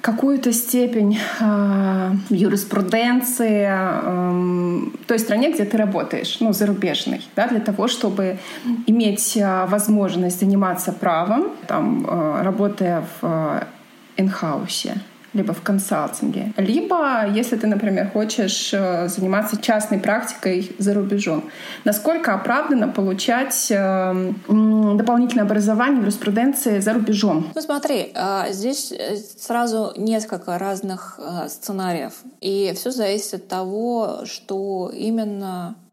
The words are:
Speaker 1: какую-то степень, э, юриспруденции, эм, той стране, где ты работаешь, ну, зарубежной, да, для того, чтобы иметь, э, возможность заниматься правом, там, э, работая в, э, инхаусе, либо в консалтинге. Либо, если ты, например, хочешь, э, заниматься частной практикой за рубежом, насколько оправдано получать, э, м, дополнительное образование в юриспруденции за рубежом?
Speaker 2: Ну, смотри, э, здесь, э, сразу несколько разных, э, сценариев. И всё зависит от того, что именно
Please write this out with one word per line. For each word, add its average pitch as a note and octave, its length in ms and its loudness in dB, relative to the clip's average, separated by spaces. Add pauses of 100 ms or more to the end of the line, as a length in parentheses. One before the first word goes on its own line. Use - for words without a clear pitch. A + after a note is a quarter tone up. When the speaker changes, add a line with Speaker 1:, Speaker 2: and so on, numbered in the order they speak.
Speaker 1:
какую-то A#3+ 520 2
степень, A3+ 640 2 (220)
э, G3 720 2 (180)
юриспруденции, G#3 1400 2
эм, F3+ 1200 0 (160)
той A#3 100 4
стране, A3+ 340 2
где D#4 120 0
ты G3+ 120 -2
работаешь, G3 640 0
ну, A3+ 120 4
зарубежной, F3 680 0 (140)
да, A3 140 2
для A3+ 120 2
того, G3+ 280 0
чтобы F#3+ 500 -2 (480)
иметь, G#3+ 500 2
э, F#3+ 300 2
возможность F3+ 760 2
заниматься G3 520 2
правом, F#3+ 560 2 (180)
там, - 420 0
э, D#3 340 0
работая F#3+ 600 0 (180)
в, E3 60 -4
э, D#3+ 380 -2 (520)
инхаусе, F#3 760 -2 (400)
либо G3+ 180 0
в D#3+ 80 -6
консалтинге. - 960 -2
Либо, C4+ 720 2
если A3+ 280 0
ты, A3+ 100 0
например, G3+ 440 2
хочешь, G#3+ 600 -2
э, F#3 360 0
заниматься G3 520 0
частной G#3+ 380 2
практикой F#3+ 800 -2
за G3+ 160 2
рубежом, G3 500 0 (400)
насколько D4+ 480 2
оправдано A#3+ 560 2
получать, A3 840 0
э, A3 40 4 (760)
м, G#3+ 480 4
дополнительное A#3+ 480 4
образование G#3+ 560 2
в - 40 2
юриспруденции G#3 760 0
за G#3+ 140 0
рубежом? G#3 600 2
Speaker 2:
Ну, D#4+ 60 -4
смотри, C#4+ 540 -2
э, G3 380 -2
здесь, A#3 400 -4
э, F#3 240 -6 (220)
сразу A#3 600 -2
несколько G#3 600 -4
разных, F#3+ 640 -6
э, F3 300 -8
сценариев. F3+ 640 -6 (260)
И G3 340 0
всё B3 160 -4
зависит G#3 440 -2
от F#3 140 -10
того, G#3 760 -4
что G3 720 -6
именно G3+ 800 -4 (180)